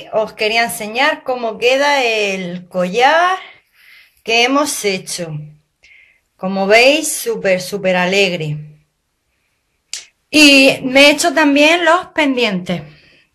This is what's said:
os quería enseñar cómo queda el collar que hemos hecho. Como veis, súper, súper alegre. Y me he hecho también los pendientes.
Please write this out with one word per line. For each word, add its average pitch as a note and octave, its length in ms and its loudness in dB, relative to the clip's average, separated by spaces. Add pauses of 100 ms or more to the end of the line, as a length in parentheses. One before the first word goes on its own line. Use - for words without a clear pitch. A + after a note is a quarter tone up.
(100)
os G#3+ 220 -4
quería A3+ 320 -2
enseñar A#3 580 -4
cómo A#3 340 -6
queda C4+ 460 0
el F#3+ 640 -4
collar C4+ 720 0 (840)
que A#3 200 2
hemos C#4+ 400 0
hecho. F#3 560 -6 (960)
Como F#3+ 320 -4
veis, C4 480 2
súper, G3 460 -4
súper F#3 340 -4
alegre. F3+ 920 -2 (1400)
Y C#4 540 6
me C4+ 240 4
he D4 40 6
hecho D4+ 220 -2
también D4+ 520 2
los F4 220 2
pendientes. G#3 760 -2 (520)